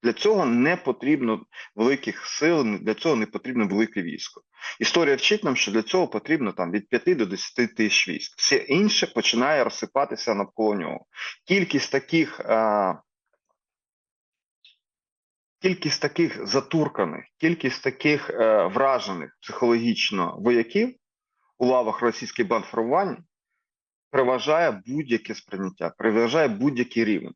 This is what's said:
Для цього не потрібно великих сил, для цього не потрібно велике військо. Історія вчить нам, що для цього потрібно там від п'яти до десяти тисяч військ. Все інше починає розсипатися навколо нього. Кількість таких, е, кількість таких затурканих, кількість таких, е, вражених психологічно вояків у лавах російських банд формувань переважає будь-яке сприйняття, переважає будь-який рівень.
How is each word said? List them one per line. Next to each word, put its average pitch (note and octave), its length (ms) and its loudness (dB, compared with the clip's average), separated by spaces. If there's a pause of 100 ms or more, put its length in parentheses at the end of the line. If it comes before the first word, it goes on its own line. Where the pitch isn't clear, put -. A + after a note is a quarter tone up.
Для A#2 100 2
цього G3+ 320 2
не B2+ 320 4
потрібно B2+ 680 -2 (300)
великих A#2 520 0
сил, D#3 360 2 (180)
для G#2+ 120 -2
цього D#3 220 0
не A2 100 -2
потрібно A#2 420 -2
велике G#2 340 0
військо. - 400 -10 (380)
Історія C#3+ 360 2
вчить G#3 280 0
нам, C#3 120 0
що - 160 -2
для A2 100 2
цього F3 260 0
потрібно B2 440 -2
там F2 200 -4
від G2+ 180 -4
п'яти E3 260 2
до A#2+ 100 0
десяти G2 420 -4
тисяч - 400 0
військ. D2+ 300 -8
Все - 180 2
інше G3 520 2
починає B2+ 560 0
розсипатися - 720 -2
навколо G#2 400 -2
нього. D#2 300 -8 (420)
Кількість F3+ 440 0
таких, D#3 480 -2
е, G#2 560 2 (2750)
кількість F3+ 400 0
таких D3 460 -2
затурканих, C3 800 0 (120)
кількість D#3+ 460 -2
таких, C#3+ 460 0
е, A2 360 4
вражених G2+ 760 -2
психологічно A2+ 960 0
вояків A#2+ 560 0 (640)
у B2+ 80 0
лавах B2 360 2
російських A#2 460 -2
банд A2 180 -2
формувань C#3 520 -2 (960)
переважає C3+ 760 2
будь-яке B2 480 -4
сприйняття, F#2 640 -6
переважає A#2 500 2
будь-який A#2+ 580 0
рівень. E2+ 300 -2